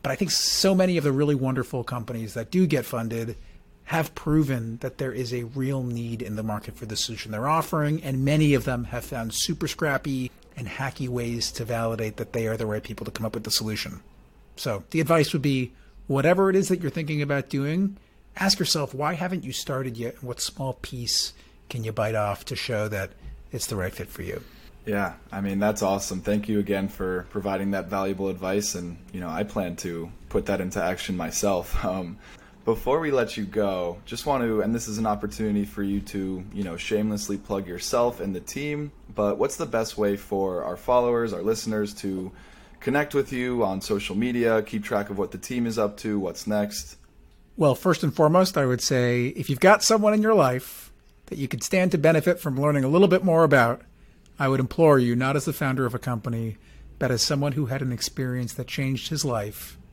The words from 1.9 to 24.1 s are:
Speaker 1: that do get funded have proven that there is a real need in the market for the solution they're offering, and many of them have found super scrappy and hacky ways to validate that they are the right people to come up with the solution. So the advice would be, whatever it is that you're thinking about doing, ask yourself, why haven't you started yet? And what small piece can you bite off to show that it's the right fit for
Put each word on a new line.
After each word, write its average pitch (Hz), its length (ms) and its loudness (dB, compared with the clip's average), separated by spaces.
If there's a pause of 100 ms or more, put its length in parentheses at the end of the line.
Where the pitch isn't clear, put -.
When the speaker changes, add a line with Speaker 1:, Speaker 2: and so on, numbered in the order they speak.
Speaker 1:
that 117 140 -6
do 185 160 6
get 143 200 2
funded 117 500 -4 (500)
have 160 300 -2
proven 131 640 0
that 127 200 -8
there 135 140 -4
is 120 220 -4
a 120 100 -2
real 131 400 -2
need 117 380 -4
in 107 160 -4
the 110 60 -4
market 107 320 -6
for 117 100 -12
the 107 100 -6
solution 110 360 -6
they're 113 180 -2
offering, 156 520 0
and 131 220 -2
many 147 300 6
of 120 100 4
them 120 220 -4
have 120 180 -6
found 117 300 -6
super - 340 -2
scrappy 135 640 -2 (240)
and 120 120 -10
hacky 131 420 -6
ways 117 420 -2
to 117 140 -6
validate 113 500 -2
that - 160 -8
they 113 160 -2
are 113 80 0
the 113 100 -2
right 107 180 -2
people 110 200 -10
to 104 80 -8
come 113 140 -6
up 104 80 -4
with 107 100 -6
the 107 80 -4
solution. - 500 -4 (540)
So 104 360 -4
the 160 100 0
advice 156 320 4
would 147 80 0
be, 131 320 0 (340)
whatever 175 420 6
it 190 60 4
is 196 140 4
that 185 100 2
you're 151 120 -2
thinking 151 300 -2
about 143 280 -2
doing, 165 480 0 (400)
ask 190 200 2
yourself, 151 360 0
why 147 220 -2
haven't 180 280 -4
you 131 80 -8
started 127 460 -4
yet? 117 180 -6
And - 80 -16
what 123 160 -8
small - 360 -4
piece - 580 -4 (360)
can 117 140 -6
you 110 80 -4
bite 110 240 0
off 104 300 -2
to 131 100 -6
show 107 320 -2
that 98 240 -4 (400)
it's - 160 -6
the 110 80 -4
right 95 180 -2
fit - 140 -10
for - 140 -14